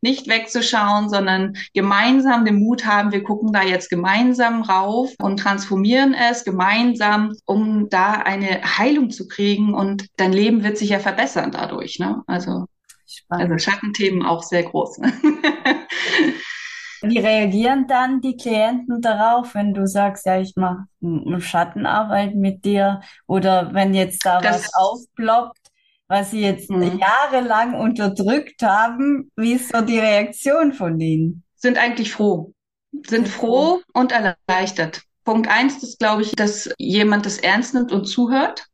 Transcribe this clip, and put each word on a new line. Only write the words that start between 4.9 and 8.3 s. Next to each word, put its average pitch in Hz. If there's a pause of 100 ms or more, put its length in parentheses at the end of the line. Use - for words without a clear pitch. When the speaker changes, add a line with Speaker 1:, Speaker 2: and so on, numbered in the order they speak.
Speaker 1:
und 196
transformieren 208
es 247
gemeinsam, 214 (140)
um 214
da 190
eine 196 (160)